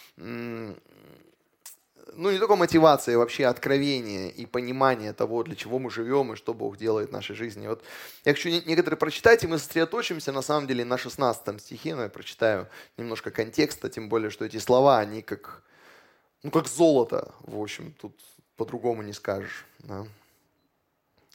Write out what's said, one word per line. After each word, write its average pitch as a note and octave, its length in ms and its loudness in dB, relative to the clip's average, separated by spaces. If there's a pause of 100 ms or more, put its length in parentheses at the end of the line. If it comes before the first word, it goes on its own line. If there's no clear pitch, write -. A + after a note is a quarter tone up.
(180)
м, A2+ 580 -10 (1400)
ну, F#3+ 180 -2
не F#3+ 80 2
только G#3 160 4
мотивации, D#3+ 580 6
а A#2 60 6
вообще A#2+ 260 2
откровения B2 840 0
и - 180 -14
понимания B2 680 0
того, A2+ 300 -2
для - 120 -12
чего A#2 220 -6
мы B2 140 -6
живём A#2+ 420 -2
и - 20 -14
что A#2 200 -8
Бог A2 200 -6
делает G#2+ 340 -2
в - 20 -16
нашей G2+ 240 -10
жизни. G#2+ 320 -10
Вот A2+ 160 -6 (420)
я C#3+ 80 6
хочу E3+ 160 4
не-, E3+ 160 2
некоторые D#3+ 320 2
прочитать, A3+ 460 6
и F3 40 -2
мы D#3+ 120 -2
сосредоточимся, E3 720 -2
на C3+ 100 -4
самом D3 240 0
деле, B2 180 -2
на B2 140 -2
шестнадцатом A2+ 600 -4
стихе, - 340 -10
но C3 80 -6
я G#2 80 -6
прочитаю G2 600 -2 (280)
немножко A2+ 320 -8
контекста, - 580 -2
тем A2 220 -10
более, A2 220 -2
что G#2+ 140 -8
эти A2 120 -8
слова, B2+ 400 6
они G#2+ 240 -2
как, - 400 -12 (800)
ну, D3 80 -10
как D#3+ 180 0
золото, - 760 2
в G#2 200 -10
общем, G2+ 380 -12
тут - 200 -18 (360)
по-другому A2+ 480 -4
не G#2 100 -12
скажешь, G2 500 -6 (140)
да. G#2 300 -12 (1300)